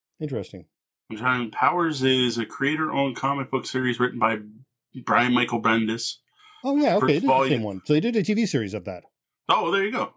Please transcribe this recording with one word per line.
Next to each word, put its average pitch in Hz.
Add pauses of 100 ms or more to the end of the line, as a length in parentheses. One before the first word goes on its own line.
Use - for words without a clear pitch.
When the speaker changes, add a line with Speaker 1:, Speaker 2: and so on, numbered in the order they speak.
(200)
Speaker 1:
Interesting. 104 (440)
Speaker 2:
I'm 113
trying, 120
Powers 156
is 127
a 113
creator-owned 139
comic 139
book 131
series 127
written 120
by 110 (640)
Brian 120
Michael 120
Bendis. 113 (460)
Speaker 1:
Oh, 277
yeah, 254
okay, 220
Speaker 2:
First 131
Speaker 1:
it 143
is 190
the 269
Speaker 2:
volume. 135
Speaker 1:
same 113
one. 98
So 147
they 156
did 233
a 214
T 208
V 226
series 107
of 92
that. 92 (440)
Speaker 2:
Oh, 202
well, 170
there 196
you 214
go. 208